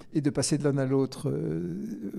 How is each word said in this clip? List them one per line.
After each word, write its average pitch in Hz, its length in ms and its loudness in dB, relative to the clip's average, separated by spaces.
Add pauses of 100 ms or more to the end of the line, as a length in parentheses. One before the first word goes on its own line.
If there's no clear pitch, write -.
(140)
et 160 60 4
de 143 100 4
passer 143 280 2
de 143 80 0
l'un 143 120 4
à 135 80 2
l'autre, 135 440 2
euh, 175 880 -4